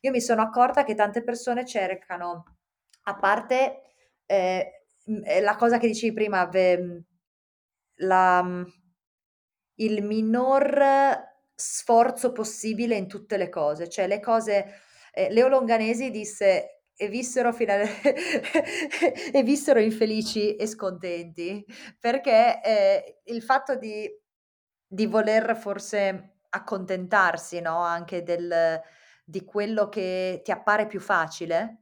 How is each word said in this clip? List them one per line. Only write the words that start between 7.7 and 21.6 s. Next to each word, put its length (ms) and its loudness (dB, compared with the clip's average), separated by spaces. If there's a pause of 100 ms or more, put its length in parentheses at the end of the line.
la, 640 4 (1120)
il 280 -2
minor 800 2 (720)
sforzo 800 2
possibile 640 -4
in 120 -4
tutte 300 -8
le 120 -2
cose, 400 -4
cioè 180 -4
le 120 -2
cose, 460 0 (480)
eh, 180 0
Leo 160 6
Longanesi 640 2
disse: 720 -2 (120)
"E 120 -4
vissero 460 0
fino 200 0
alle-, 280 -2
<laughs> 1300 -2
e 100 4
vissero 360 4
infelici 760 0
e 120 -4
scontenti", 1000 -8 (340)